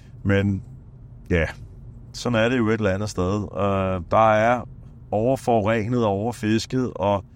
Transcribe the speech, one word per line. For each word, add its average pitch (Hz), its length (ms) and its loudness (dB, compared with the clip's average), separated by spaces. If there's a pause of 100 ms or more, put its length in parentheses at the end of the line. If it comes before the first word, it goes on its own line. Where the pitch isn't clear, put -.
(220)
Men 98 400 2 (680)
ja, 82 140 4 (680)
sådan 120 260 -2
er 113 100 4
det 127 100 2
jo 110 100 2
et 113 60 4
eller 104 160 0
andet 101 200 -2
sted. 95 320 0 (140)
Øh, 95 540 0
der 110 220 6
er 113 360 2 (420)
overforurenet 113 920 0
og 104 60 2
overfisket 110 840 -2
og 101 300 0 (120)